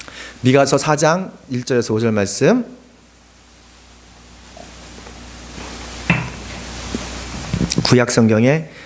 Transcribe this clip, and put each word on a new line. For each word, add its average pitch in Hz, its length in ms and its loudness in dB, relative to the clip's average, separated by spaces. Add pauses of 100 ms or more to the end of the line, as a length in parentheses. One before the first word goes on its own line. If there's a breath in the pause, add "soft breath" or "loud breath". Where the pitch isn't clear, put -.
(400 loud breath)
미가서 135 380 4
사 151 180 2
장 160 360 2 (180)
일 123 160 -6
절에서 117 280 0
오 110 60 2
절 113 140 0
말씀. 135 520 2 (4000)
구약 120 260 6
성경에 120 600 4 (160 loud breath)